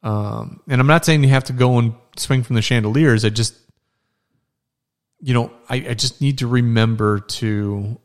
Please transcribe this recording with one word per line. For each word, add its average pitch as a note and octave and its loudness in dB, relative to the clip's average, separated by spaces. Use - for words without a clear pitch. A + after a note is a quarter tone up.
Um, G#2 -6
and B2+ 0
I'm C3 4
not D#3+ 4
saying D#3 4
you C3+ 6
have C3+ 4
to C3 -10
go B2 2
and A#2 0
swing C3 -2
from A#2+ -4
the A2 0
chandeliers. A#2 2
I A2 2
just, G#2+ -4
you B2+ -2
know, A#2+ -2
I, B2 -6
I B2 -6
just - -6
need C#3 -2
to B2 -4
remember A2+ 2
to G#2 -6